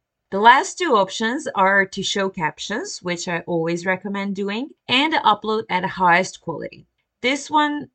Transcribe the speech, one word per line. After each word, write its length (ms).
The 100
last 380
two 180
options 580
are 300
to 180
show 280
captions, 720
which 260
I 120
always 440
recommend 520
doing, 340
and 240
upload 560
at 160
highest 560
quality. 460
This 280
one 440